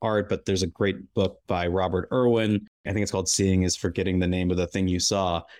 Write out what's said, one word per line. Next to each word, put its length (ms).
art, 260
but 180
there's 180
a 40
great 460
book 340
by 200
Robert 440
Irwin. 560
I 60
think 120
it's 80
called 180
Seeing 340
is 140
Forgetting 420
the 80
Name 240
of 60
the 100
Thing 220
You 100
Saw. 420